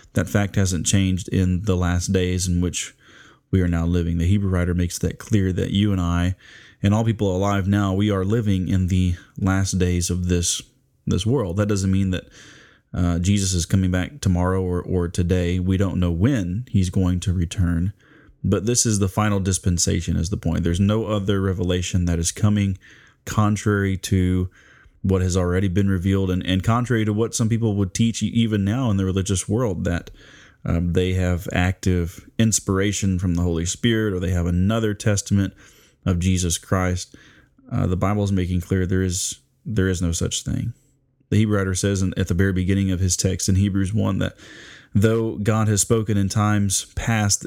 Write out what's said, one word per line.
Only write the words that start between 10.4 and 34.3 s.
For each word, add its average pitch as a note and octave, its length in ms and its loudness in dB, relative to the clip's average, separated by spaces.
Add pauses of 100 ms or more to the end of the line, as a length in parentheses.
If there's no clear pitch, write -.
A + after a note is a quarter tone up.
this F#2 180 0
world. G#2+ 300 -2
That G#2 120 2
doesn't G2 240 0
mean F#2+ 180 2
that, - 180 -4 (640)
uh, F2 260 0
Jesus G2 340 0
is E2+ 120 0
coming F#2+ 260 2
back F#2 280 -4
tomorrow F#2 420 2
or, F2+ 200 -2
or F2+ 260 -2
today. F2 520 0
We F#2 180 2
don't F#2 220 0
know F2+ 120 2
when G2+ 580 0
he's F#2 200 2
going F2+ 320 0
to F2+ 120 -2
return, F2 580 0 (540)
but G2 200 0
this A#2+ 200 0
is G#2+ 140 0
the G2 100 0
final G#2 320 0
dispensation F2+ 720 0
is E2+ 140 -2
the - 80 -4
point. E2 260 -2
There's F2 160 0
no G#2 280 0
other G2+ 340 -2
revelation F2+ 640 0
that E2+ 120 0
is E2+ 140 -2
coming G#2 460 0 (480)
contrary G2+ 720 0
to F2+ 520 0 (520)
what F#2+ 200 2
has F2+ 140 0
already F#2 320 0
been G2 220 0
revealed F#2+ 420 0
and, F2+ 140 -2
and F#2 180 0
contrary A#2 400 0
to G#2+ 80 0
what A2+ 240 -2
some A2+ 140 0
people A2 260 0
would G2 180 -2
teach A2+ 300 0
e-, G#2+ 40 0
even G#2+ 360 0
now A#2 260 0
in G2+ 60 0
the G2 80 0
religious F#2+ 460 -2
world, G2+ 340 -2
that, F2 280 -4 (520)
um, E2+ 300 0
they F#2 220 0
have F2+ 360 -2
active F2+ 840 -2
inspiration G2 840 0
from F2+ 160 0
the E2+ 60 0
Holy E2+ 240 0
Spirit A2 480 0
or F2+ 80 -4
they F2+ 100 -2